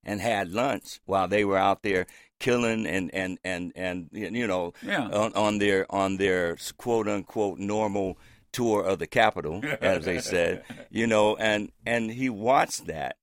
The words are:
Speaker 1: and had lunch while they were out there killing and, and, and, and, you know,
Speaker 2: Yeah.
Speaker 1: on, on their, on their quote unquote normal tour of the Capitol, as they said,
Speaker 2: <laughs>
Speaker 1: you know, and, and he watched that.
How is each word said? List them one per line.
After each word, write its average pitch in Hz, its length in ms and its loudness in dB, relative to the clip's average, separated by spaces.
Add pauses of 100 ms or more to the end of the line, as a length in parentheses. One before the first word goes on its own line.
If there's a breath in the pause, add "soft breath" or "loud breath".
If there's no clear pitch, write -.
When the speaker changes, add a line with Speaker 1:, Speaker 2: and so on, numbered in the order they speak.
Speaker 1:
and 101 160 -4
had 101 320 -2
lunch 117 540 -4
while 95 200 2
they 101 180 2
were 98 140 2
out 95 240 4
there 92 240 0 (320 loud breath)
killing 120 480 0
and, 87 260 -2
and, 92 300 -4
and, 87 320 -6
and, 90 380 -6
you 107 340 -4
know, 92 260 -2 (100)
Speaker 2:
Yeah. 147 260 -4
Speaker 1:
on, 104 260 0
on 107 240 2
their, 98 340 4
on 95 260 2
their 90 380 2 (200)
quote 113 320 0
unquote 101 500 -2
normal 101 600 -2 (340 soft breath)
tour 110 320 2
of 92 160 0
the 85 80 -4
Capitol, 101 540 2 (180)
as 87 240 2
they 87 160 -2
said, 87 420 0 (140)
Speaker 2:
<laughs> - 140 -20
Speaker 1:
you 113 180 0
know, 107 280 6
and, 104 360 0 (140)
and 113 260 0
he 131 180 -4
watched 120 560 0
that. 73 360 -6